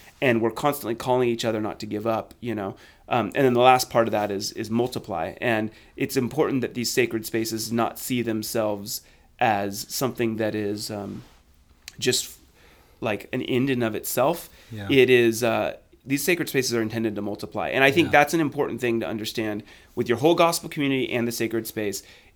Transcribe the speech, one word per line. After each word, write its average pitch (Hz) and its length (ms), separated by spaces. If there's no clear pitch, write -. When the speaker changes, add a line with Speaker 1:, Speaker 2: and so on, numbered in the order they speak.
Speaker 1:
and 120 180
we're 113 100
constantly 139 440
calling 127 340
each 117 160
other 110 160
not 107 200
to 110 60
give 107 200
up," 113 340
you 117 140
know? 104 220
Um, 117 240
and 139 100
then 131 80
the 120 80
last 127 300
part 117 180
of 104 40
that 104 180
is, 101 220
is 104 180
multiply. 110 680
And 110 320
it's 135 180
important 127 460
that 117 100
these 117 180
sacred 117 360
spaces 110 440
not 117 280
see 123 240
themselves 107 800
as 101 460
something 117 420
that 107 180
is, 107 360
um, 104 340
just, - 400
like, 104 320
an 127 80
end 127 260
in 123 140
of 110 120
itself. 139 540
Speaker 2:
Yeah. 104 200
Speaker 1:
It 131 200
is, 117 320
uh, 110 340
these 143 180
sacred 170 240
spaces 127 260
are 117 60
intended 110 360
to 101 60
multiply. 101 460
And 104 160
I 139 60
think 160 160
Speaker 2:
Yeah. 131 60
Speaker 1:
that's 147 220
an 165 60
important 139 400
thing 120 200
to 98 60
understand 110 560
with 117 140
your 117 100
whole 156 160
gospel 170 360
community 135 420
and 120 160
the 117 40
sacred 113 340
space, 104 360